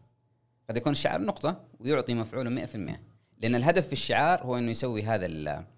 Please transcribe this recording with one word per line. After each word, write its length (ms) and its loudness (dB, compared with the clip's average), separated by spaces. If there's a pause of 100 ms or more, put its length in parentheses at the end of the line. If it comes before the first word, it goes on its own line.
(680)
قد 80 -2
يكون 140 0
الشعار 300 0
نقطة 420 -4 (160)
ويعطي 340 0
مفعوله 360 -4
مئة 160 -4
في 100 -10
المئة. 240 -6 (380)
لأن 180 2
الهدف 320 4
في 60 -8
الشعار 500 2
هو 140 -2
إنه 140 0
يسوي 320 -2
هذا 220 0
ال-، 400 -6 (120)